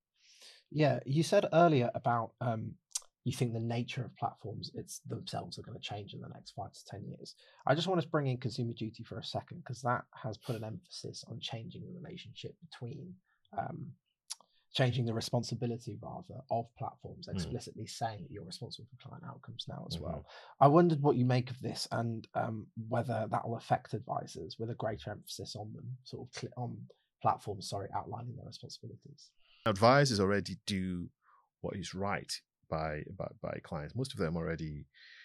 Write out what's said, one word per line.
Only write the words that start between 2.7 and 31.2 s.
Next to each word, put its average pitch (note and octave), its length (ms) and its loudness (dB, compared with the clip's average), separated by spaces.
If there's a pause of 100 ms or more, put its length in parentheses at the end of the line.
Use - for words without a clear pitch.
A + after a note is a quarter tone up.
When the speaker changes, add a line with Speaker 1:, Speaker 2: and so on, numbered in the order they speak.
Speaker 1:
you B2 100 0
think A#2+ 200 2
the A#2 60 0
nature A#2+ 460 -2
of - 100 -12
platforms, - 580 -6
it's - 260 -10
themselves G2+ 600 -8
are - 20 -8
gonna - 180 -12
change G2+ 340 -8
in - 80 -10
the D#2+ 80 -12
next - 220 -16
five G2+ 200 -10
to - 140 -20
ten G2+ 220 -10
years. - 280 -12 (300)
I C#3 100 4
just E3 120 0
want F3+ 140 2
to - 60 -4
bring C#3+ 200 2
in B2+ 100 2
Consumer A#2+ 360 -4
Duty A2 300 -8
for G2 160 -10
a - 40 -8
second, - 420 -8
'cause B2 160 -10
that A#2+ 320 0
has G#2+ 240 -8
put - 180 -4
an A2 80 -6
emphasis - 600 -10
on A2+ 160 -10
changing - 440 -8
the - 60 -12
relationship - 680 -12
between, E3+ 540 -10 (420)
um, - 360 -6 (800)
changing B2 340 4
the A2+ 80 2
responsibility, A#2+ 880 0
rather, - 400 -10 (100)
of A#2+ 240 0
platforms, - 520 -10
Speaker 2:
Mm. - 60 -6
Speaker 1:
explicitly G2 540 -4
saying A2 360 -4
that - 80 -12
you're G2 140 -10
responsible - 440 -12
for - 60 -20 (120)
client - 180 -14
outcomes A#2+ 420 -12
now - 220 -8
as E2 100 -4
well. - 200 -4
Speaker 2:
Mm-hmm. - 440 0
Speaker 1:
I C#3 40 12
wondered D#3+ 340 8
what C#3+ 160 8
you B2 80 8
make B2+ 240 4
of - 120 -10
this A2 300 -4
and, A2+ 420 -2
um, A2+ 380 -2 (160)
whether A2+ 400 0
that A#2+ 200 0
will A2+ 100 -2
affect - 360 0
advisors - 640 -6
with A2+ 100 -2
a A2 60 -4
greater A2 360 -4
emphasis - 440 -10
on G#2+ 180 -8
them, A#2+ 300 -8
sort - 260 -10
of - 40 -20
cl-, - 220 -8
on A#2+ 320 -6 (340)
platforms, G2+ 480 0
sorry, G2 220 -4
outlining A2+ 440 -4
their - 100 -10
responsibilities. - 840 -14 (340)
Speaker 2:
Advisors A#2 540 8
already G2 460 2
do F#2 440 -2 (520)